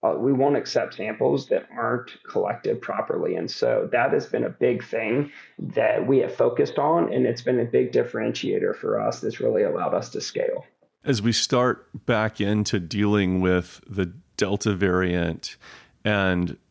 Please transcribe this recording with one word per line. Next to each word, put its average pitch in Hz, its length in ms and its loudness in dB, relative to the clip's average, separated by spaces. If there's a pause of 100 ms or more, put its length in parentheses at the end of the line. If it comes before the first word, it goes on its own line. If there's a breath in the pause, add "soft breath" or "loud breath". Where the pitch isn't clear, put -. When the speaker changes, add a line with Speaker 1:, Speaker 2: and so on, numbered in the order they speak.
Speaker 1:
uh, 82 140 2
we 131 160 2
won't 135 240 4
accept - 380 -2
samples 135 520 0
that - 280 0
aren't 117 360 -4 (180)
collected 98 520 -2
properly. 87 540 -2
And 85 140 -4
so 117 420 0
that 123 200 2
has - 140 0
been - 180 -2
a - 60 -2
big - 340 0
thing 117 480 -2 (280 loud breath)
that 107 480 0
we 131 120 6
have - 160 0
focused 123 420 2
on, 156 360 2
and 127 120 2
it's 120 160 -2
been 127 180 2
a 113 60 0
big 127 260 2
differentiator 110 840 -2
for 107 240 -2
us 107 220 -2
that's - 180 -6
really 113 240 2
allowed 85 300 -2
us - 160 -2
to - 120 -8
scale. - 440 -4 (380)
Speaker 2:
As 120 180 0
we 117 100 2
start 123 560 0 (180)
back 110 360 0
into 104 380 0
dealing 95 600 2
with 90 460 0
the 92 260 -4 (220)
Delta 104 380 0
variant 90 840 0 (480 loud breath)
and 92 520 0 (140)